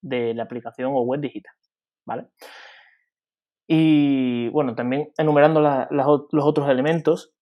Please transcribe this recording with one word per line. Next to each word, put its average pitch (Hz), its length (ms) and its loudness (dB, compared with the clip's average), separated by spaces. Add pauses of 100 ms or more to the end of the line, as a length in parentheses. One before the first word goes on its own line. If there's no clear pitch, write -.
de 123 340 -4
la 117 100 -6
aplicación 123 500 -8
o 127 80 0
web 127 180 -4
digital, 123 320 -12 (540)
¿vale? - 220 -10 (1400)
Y, 139 840 2
bueno, 135 260 -2
también 131 420 -4
enumerando 156 420 4
la, 143 300 0
las 143 160 -2
ot-, 147 240 0
los 147 140 0
otros 147 260 0
elementos 156 720 0